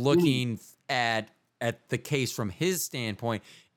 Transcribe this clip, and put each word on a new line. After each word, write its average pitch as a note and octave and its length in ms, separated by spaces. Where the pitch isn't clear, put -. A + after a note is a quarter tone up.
looking C3+ 500
f-, - 220
at, A2+ 400
at A#2 280
the B2+ 80
case C3 340
from A2 180
his E3+ 340
standpoint. A2+ 600